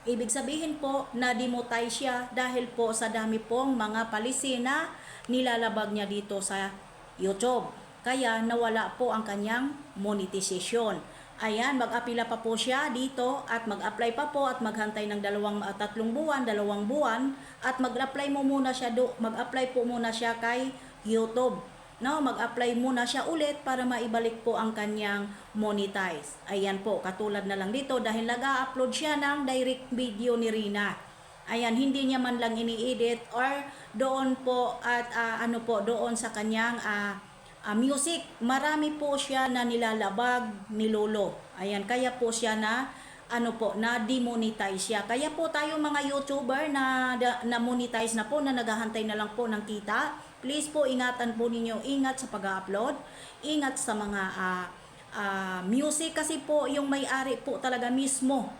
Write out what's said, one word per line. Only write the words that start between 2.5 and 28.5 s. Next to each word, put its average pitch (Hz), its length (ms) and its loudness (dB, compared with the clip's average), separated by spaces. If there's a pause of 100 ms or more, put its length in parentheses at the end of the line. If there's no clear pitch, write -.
po 226 160 2
sa 226 160 0
dami 220 320 0
pong 247 400 2
mga 220 320 0
policy 254 480 0
na 285 320 0 (400)
nilalabag 226 640 2
niya 208 80 0
dito 202 400 -2
sa 196 240 -2 (480)
YouTube. 196 560 2 (320)
Kaya 240 400 2
nawala 226 560 2
po 233 160 2
ang 220 80 0
kanyang 214 480 0 (240)
monetization. 196 1040 0 (400)
Ayan, 233 400 0
mag-apila 233 480 0
pa 226 160 -4
po 226 160 0
siya 262 320 2
dito 262 560 0
at 233 160 -2
mag-apply 214 480 0
pa 285 160 0
po 285 160 0
at 254 160 0
maghantay 214 480 -2
ng 208 160 -2
dalawang, 208 400 0
ah, 196 160 -4
tatlong 220 320 -2
buwan, 277 320 2
dalawang 208 400 0
buwan 262 480 2 (320)
at 254 160 0
mag-apply 262 480 0
mo 277 160 0
muna 269 320 4
siya 247 160 -2
do-, 247 320 4
mag-apply 247 480 0
po 240 160 2
muna 233 240 0
siya 233 240 0
kay 240 320 0 (400)
YouTube. 226 560 2 (400)
No, 294 160 2
mag-apply 240 560 2
muna 247 320 2
siya 262 240 -2
ulit 294 320 0
para 254 240 0
maibalik 233 560 0
po 220 160 2
ang 220 160 0
kanyang 208 480 0 (320)
monetize. 196 800 0 (160)
Ayan 196 320 0
po, 202 160 0
katulad 202 480 -2
na 196 80 0
lang 196 160 -2
dito 269 240 0
dahil 226 320 0
nag-a-upload 254 640 0